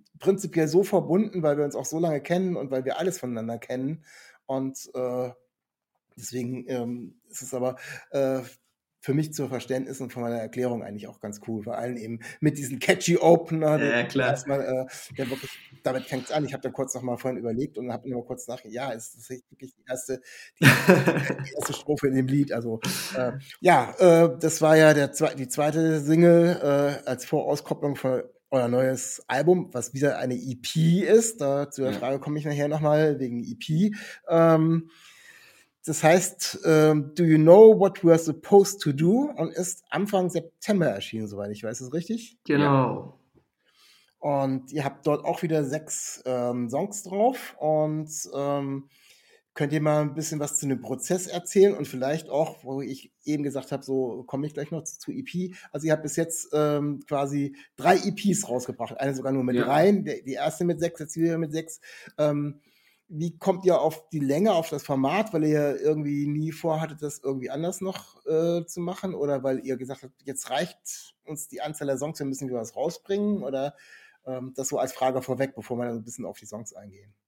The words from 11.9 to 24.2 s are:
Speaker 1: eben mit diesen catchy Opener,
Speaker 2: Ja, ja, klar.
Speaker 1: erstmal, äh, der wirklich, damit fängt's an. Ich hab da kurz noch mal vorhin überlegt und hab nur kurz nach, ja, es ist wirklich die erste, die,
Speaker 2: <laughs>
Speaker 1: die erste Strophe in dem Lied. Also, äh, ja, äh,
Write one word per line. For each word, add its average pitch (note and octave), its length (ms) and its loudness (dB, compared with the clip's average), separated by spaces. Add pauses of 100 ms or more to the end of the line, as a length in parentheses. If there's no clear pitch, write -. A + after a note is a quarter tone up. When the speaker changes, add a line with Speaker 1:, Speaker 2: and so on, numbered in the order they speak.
Speaker 1:
eben A2+ 240 -10 (200)
mit D3+ 180 2
diesen C3 220 -8
catchy F3+ 360 2
Opener, D#3+ 600 4
Speaker 2:
Ja, A#2 220 2
ja, - 40 0
klar. B2+ 240 -2
Speaker 1:
erstmal, C#3 320 -2
äh, C3 560 -6
der C3 140 -4
wirklich, C3+ 200 -10 (320)
damit C3 220 -4
fängt's C3 260 -8
an. D3+ 140 -2
Ich C3 80 -6
hab C3+ 80 -8
da C3 80 -6
kurz C3 260 -6
noch B2+ 60 -10
mal B2 160 -4
vorhin B2+ 240 -6
überlegt A#2+ 380 -6
und B2+ 120 -8
hab A2+ 140 -8
nur B2 220 -8
kurz B2+ 200 -12
nach, A#2+ 180 -12
ja, A#2+ 280 -8
es - 220 -14
ist - 160 -20
wirklich B2+ 440 -18
die - 140 -20
erste, C3 320 -8 (400)
die, D#3 60 6
Speaker 2:
<laughs> C#3 840 4
Speaker 1:
die - 60 -14
erste - 180 -6
Strophe C#3+ 360 -2
in C3 60 -2
dem C3 120 2
Lied. C#3 260 0
Also, A2+ 280 -6 (360)
äh, B2 160 -2 (280)
ja, E3+ 380 4
äh, E3 400 8